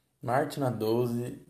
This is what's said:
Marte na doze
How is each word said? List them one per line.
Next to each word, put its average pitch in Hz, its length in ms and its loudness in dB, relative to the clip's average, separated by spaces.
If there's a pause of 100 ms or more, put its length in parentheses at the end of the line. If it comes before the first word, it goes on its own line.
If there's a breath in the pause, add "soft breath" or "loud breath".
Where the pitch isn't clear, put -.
(220)
Marte 143 380 0
na 127 120 2
doze 117 680 0 (100)